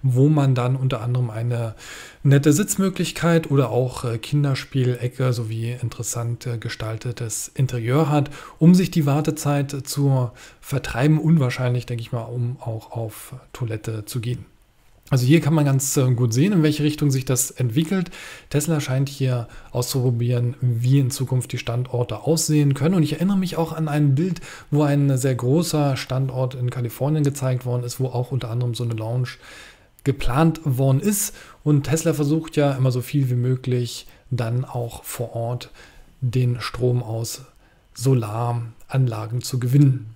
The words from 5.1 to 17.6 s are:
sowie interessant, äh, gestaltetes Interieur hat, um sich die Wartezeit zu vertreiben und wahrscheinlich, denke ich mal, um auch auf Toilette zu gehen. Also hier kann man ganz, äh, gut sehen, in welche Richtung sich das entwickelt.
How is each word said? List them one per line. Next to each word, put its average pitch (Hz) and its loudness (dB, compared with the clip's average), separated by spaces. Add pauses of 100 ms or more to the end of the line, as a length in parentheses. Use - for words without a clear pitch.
sowie 113 -4
interessant, 117 -6
äh, 117 -4
gestaltetes 113 -8
Interieur 127 0
hat, 147 0 (260)
um 170 8
sich 185 4
die 160 0
Wartezeit 143 -2
zu 135 0 (280)
vertreiben 143 0
und 160 4
wahrscheinlich, 123 0
denke 120 -6
ich 117 -10
mal, 113 -4
um 120 -4
auch 110 -8
auf 113 -10 (180)
Toilette 110 -6
zu 123 -6
gehen. 123 -6 (680)
Also 123 2
hier 160 6
kann 160 2
man 147 4
ganz, 135 2
äh, 131 4
gut 117 2
sehen, 175 4
in 170 4
welche 151 2
Richtung 147 0
sich 131 0
das 127 0
entwickelt. 160 -2 (400)